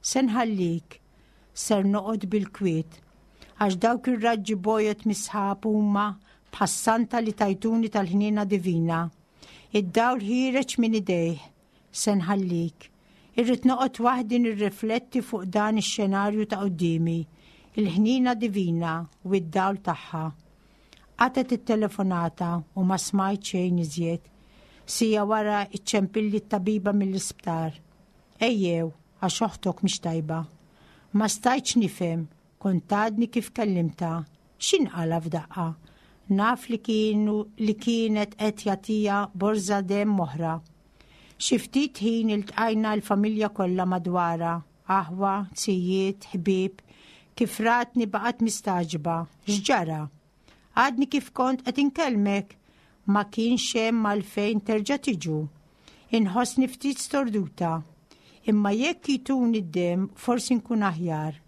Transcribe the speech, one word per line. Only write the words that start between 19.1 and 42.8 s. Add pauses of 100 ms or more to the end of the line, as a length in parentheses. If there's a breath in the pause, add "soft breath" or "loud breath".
u
d-dawl
tagħha. (920 soft breath)
Qatet
it-telefonata (260)
u
ma
smajt
xejn
iżjed. (560 soft breath)
Sija
wara
iċċempilli
t-tabiba
mill-isptar. (680)
"Ejjew, (320)
għax (100)
oħtok
mhix
tajba." (720 soft breath)
Ma
stajtx
nifhem, (320)
kont
għadni
kif
kellimta. (320)
X'inqala
f'daqqa? (600 soft breath)
Naf
li
kienu, (220)
li
kienet
qed
jagħtiha
borza
demm
oħra. (800 soft breath)
Xi
ftit
ħin
iltqajna